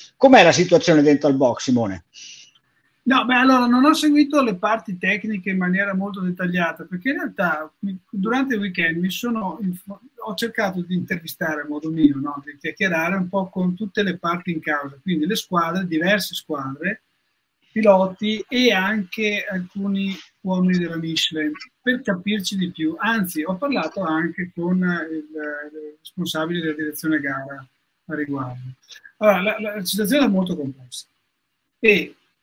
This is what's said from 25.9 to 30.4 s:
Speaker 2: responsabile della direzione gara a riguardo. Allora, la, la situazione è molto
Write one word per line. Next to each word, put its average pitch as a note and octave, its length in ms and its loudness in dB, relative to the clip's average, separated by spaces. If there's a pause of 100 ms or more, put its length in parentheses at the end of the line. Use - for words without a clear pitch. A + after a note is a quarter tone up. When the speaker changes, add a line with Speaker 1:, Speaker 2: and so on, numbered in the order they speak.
Speaker 2:
responsabile E3 640 -6
della D#3 160 -4
direzione D#3 440 -2
gara C#3 460 -8 (400)
a D#3 100 -10
riguardo. C3 580 -8 (440)
Allora, G3+ 240 4
la, G3+ 180 -2
la G#3 260 -6
situazione G#3+ 400 2
è A3 40 4
molto F#3 260 0